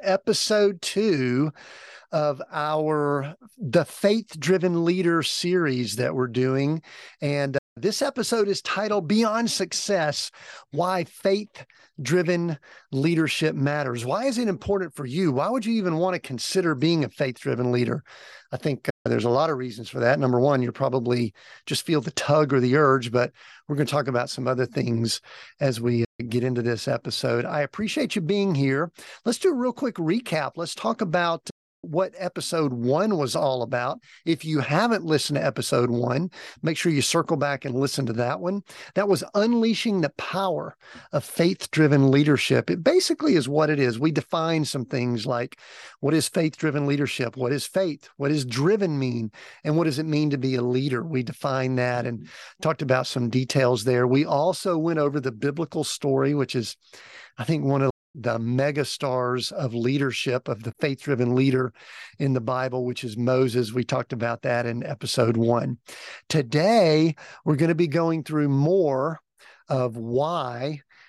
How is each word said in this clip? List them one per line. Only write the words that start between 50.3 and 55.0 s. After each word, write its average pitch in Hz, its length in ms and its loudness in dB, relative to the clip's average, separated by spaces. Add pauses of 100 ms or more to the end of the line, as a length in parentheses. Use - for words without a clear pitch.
to 139 80 0
be 131 180 0
a 120 60 0
leader? 127 420 0
We 143 180 -2
define 131 540 -2
that 123 280 0
and 117 240 -8 (320)
talked 156 220 0
about 131 240 2
some 120 240 -2
details 127 540 2
there. 123 240 4
We 139 160 4
also 165 520 0
went 160 220 0
over 143 220 0